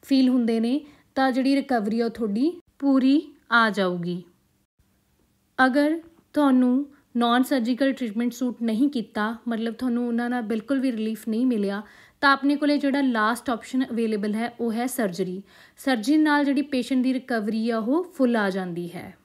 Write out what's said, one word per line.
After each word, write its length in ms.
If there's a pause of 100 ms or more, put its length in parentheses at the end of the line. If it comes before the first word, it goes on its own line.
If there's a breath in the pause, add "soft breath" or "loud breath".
ਫੀਲ 260
ਹੁੰਦੇ 320
ਨੇ, 200 (340 loud breath)
ਤਾਂ 180
ਜਿਹੜੀ 240
ਰਿਕਵਰੀ 440
ਆ 40
ਉਹ 60
ਤੁਹਾਡੀ 500 (180)
ਪੂਰੀ 440 (300)
ਆ 180
ਜਾਊਗੀ। 520 (1400)
ਅਗਰ 340 (320)
ਤੁਹਾਨੂੰ 540 (300 soft breath)
ਨਾਨ 260
ਸਰਜੀਕਲ 500
ਟ੍ਰੀਟਮੈਂਟ 400
ਸੂਟ 300
ਨਹੀਂ 260
ਕੀਤਾ, 480 (120)
ਮਤਲਬ 260
ਤੁਹਾਨੂੰ 340
ਉਹਨਾਂ 220
ਨਾਲ 120
ਬਿਲਕੁਲ 380
ਵੀ 120
ਰਿਲੀਫ 360
ਨਹੀਂ 180
ਮਿਲਿਆ, 360 (380 loud breath)
ਤਾਂ 120
ਆਪਣੇ 240
ਕੋਲੇ 220
ਜਿਹੜਾ 220
ਲਾਸਟ 500
ਆਪਸ਼ਨ 340
ਅਵੇਲੇਬਲ 500
ਹੈ 260
ਉਹ 120
ਹੈ 140
ਸਰਜਰੀ। 560 (340 soft breath)
ਸਰਜਰੀ 400
ਨਾਲ 280
ਜਿਹੜੀ 180
ਪੇਸ਼ੈਂਟ 400
ਦੀ 120
ਰਿਕਵਰੀ 560
ਆ 80
ਉਹ 260
ਫੁੱਲ 320
ਆ 140
ਜਾਂਦੀ 440
ਹੈ। 300